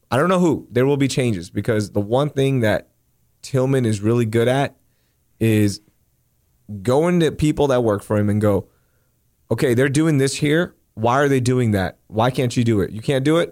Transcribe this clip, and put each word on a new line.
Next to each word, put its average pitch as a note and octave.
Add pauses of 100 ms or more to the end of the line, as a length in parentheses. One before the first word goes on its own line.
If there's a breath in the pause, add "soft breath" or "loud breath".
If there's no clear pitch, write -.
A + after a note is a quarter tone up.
(100)
I A#2
don't D#3+
know F#3
who. E3
There A#2+
will C#3+
be C3+
changes A2+
because G#2+
the G#2
one B2
thing C3+
that G#2+ (520)
Tillman C3
is G#2+
really A#2
good A#2
at C3 (640)
is G#2+ (1000)
going D#3+
to D3+
people D3
that B2
work G#2
for G#2+
him G#2
and G2+
go, G#2 (800)
"Okay, B2
they're B2+
doing D3+
this C3+
here. D#3 (200)
Why A2+
are C#3+
they C3+
doing B2
that? F#2+ (100)
Why A2+
can't B2+
you B2+
do A2+
it? F2+
You G#2+
can't C3
do D#3
it? E3+